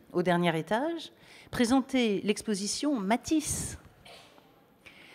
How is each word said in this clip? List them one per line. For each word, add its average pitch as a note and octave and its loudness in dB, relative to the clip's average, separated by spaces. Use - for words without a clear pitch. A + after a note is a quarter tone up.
au F3 0
dernier F3 2
étage, C4+ -2
présentait A#3+ 2
l'exposition G#3 -2
Matisse. B3 -2